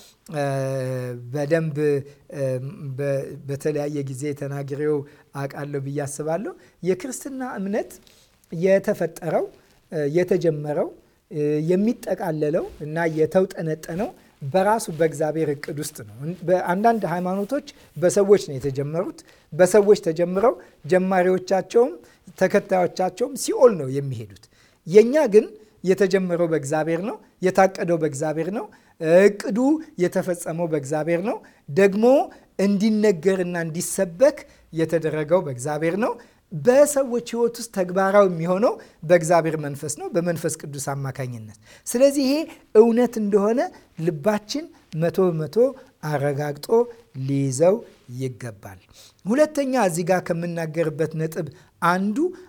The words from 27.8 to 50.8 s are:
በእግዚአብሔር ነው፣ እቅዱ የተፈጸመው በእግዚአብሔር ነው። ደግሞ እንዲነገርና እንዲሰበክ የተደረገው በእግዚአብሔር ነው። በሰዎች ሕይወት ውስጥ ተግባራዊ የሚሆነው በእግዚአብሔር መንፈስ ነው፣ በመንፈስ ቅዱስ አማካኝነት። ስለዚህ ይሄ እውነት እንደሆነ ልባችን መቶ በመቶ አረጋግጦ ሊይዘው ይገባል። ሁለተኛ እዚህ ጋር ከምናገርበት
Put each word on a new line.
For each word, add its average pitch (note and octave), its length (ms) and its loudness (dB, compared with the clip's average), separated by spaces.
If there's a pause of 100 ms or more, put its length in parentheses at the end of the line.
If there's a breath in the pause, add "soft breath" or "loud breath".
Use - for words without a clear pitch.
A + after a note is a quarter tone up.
በእግዚአብሔር D#3 540 -4
ነው፣ B3 140 -6 (520 soft breath)
እቅዱ G#3 420 4 (380 loud breath)
የተፈጸመው F3 720 -2
በእግዚአብሔር D3+ 560 -2
ነው። B3 140 -4 (320 loud breath)
ደግሞ G3 360 4 (560 loud breath)
እንዲነገርና F#3+ 1000 2
እንዲሰበክ F3 760 0 (360 soft breath)
የተደረገው D#3+ 680 0
በእግዚአብሔር D3+ 560 -4
ነው። B3+ 140 -2 (400 loud breath)
በሰዎች B3 800 2
ሕይወት A#3 260 -2
ውስጥ - 160 -12
ተግባራዊ F#3+ 540 4
የሚሆነው F#3 480 0 (300 loud breath)
በእግዚአብሔር E3 540 4
መንፈስ C#3+ 380 -8
ነው፣ F#4+ 140 -10
በመንፈስ E3+ 480 -2
ቅዱስ C#3+ 300 -10
አማካኝነት። B2+ 720 -8 (300 loud breath)
ስለዚህ C#4 360 4
ይሄ C4 100 2 (420 loud breath)
እውነት A#3 400 6
እንደሆነ G#3 440 0 (400 loud breath)
ልባችን G#3 640 -4 (280 soft breath)
መቶ E3 300 0
በመቶ D#3+ 340 0 (460 loud breath)
አረጋግጦ D3 640 -2 (520 loud breath)
ሊይዘው C#3 560 2 (380 loud breath)
ይገባል። A#2 640 -12 (460 soft breath)
ሁለተኛ C#4 480 2 (100)
እዚህ F3 220 0
ጋር F3+ 160 2
ከምናገርበት E3 920 -4